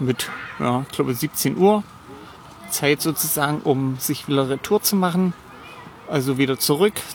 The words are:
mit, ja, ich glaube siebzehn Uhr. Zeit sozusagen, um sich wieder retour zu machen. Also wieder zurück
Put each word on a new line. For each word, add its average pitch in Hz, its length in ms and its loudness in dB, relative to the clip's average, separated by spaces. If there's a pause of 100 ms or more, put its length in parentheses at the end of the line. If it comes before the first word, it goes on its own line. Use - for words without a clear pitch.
mit, - 280 -2 (300)
ja, 131 280 0
ich - 80 -14
glaube 131 200 0
siebzehn - 420 -2
Uhr. 202 280 4 (840)
Zeit 143 320 2
sozusagen, 151 600 0
um 135 380 0
sich - 300 -4
wieder 139 220 2
retour 202 320 0
zu - 140 0
machen. 180 360 2 (760)
Also 139 260 0
wieder 135 220 2
zurück 175 360 2 (200)